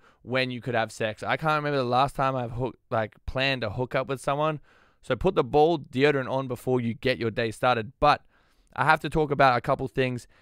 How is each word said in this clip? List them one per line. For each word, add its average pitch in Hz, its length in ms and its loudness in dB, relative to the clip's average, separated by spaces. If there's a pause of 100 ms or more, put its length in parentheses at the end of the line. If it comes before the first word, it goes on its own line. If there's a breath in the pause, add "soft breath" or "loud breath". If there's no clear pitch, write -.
(220 soft breath)
when 127 300 -2
you 123 100 -10
could 120 140 -4
have 113 160 0
sex. 107 320 -6
I 113 140 0
can't 156 180 0
remember 147 220 -2
the 131 60 0
last 123 320 2
time 135 200 0
I've 120 160 -4
hook-, 120 260 -6 (140)
like, 113 240 -2 (100)
planned 131 380 -2
a 104 80 -4
hookup 127 360 -2
with 131 140 -6
someone. 147 380 -2 (420 soft breath)
So 131 140 -2
put 113 180 2
the 151 100 2
ball 151 360 4
deodorant 131 520 0
on 135 160 -2
before 127 320 -2
you 117 140 -2
get 127 240 -2
your 117 140 -2
day 113 180 -2
started. 117 500 0
But 147 220 4 (540)
I 127 100 -2
have 156 140 4
to 156 100 -8
talk 151 220 0
about 135 260 4
a 120 40 0
couple 135 260 -2
things, 127 400 -2 (140 soft breath)